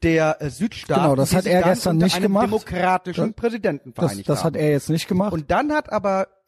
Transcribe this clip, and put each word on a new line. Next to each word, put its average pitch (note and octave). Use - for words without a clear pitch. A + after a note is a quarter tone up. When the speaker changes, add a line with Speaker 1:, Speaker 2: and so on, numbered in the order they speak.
Speaker 1:
der, D#3+
äh, D3
Südstaaten, D3
Speaker 2:
Genau, C#3+
das -
Speaker 1:
die E3
Speaker 2:
hat F#3+
Speaker 1:
sich -
Speaker 2:
er F3+
Speaker 1:
dann F#3
Speaker 2:
gestern F3+
Speaker 1:
unter E3+
Speaker 2:
nicht F3
Speaker 1:
einem F#3
Speaker 2:
gemacht. G3+
Speaker 1:
demokratischen F3+
Speaker 2:
Das, A3
Speaker 1:
Präsidenten G3
Speaker 2:
das, -
Speaker 1:
vereinigt G2
Speaker 2:
das C3+
Speaker 1:
haben. D3+
Speaker 2:
hat -
er D3+
jetzt C#3+
nicht D#3
gemacht. F#3+
Speaker 1:
Und D#3
dann C4
hat G3+
aber G3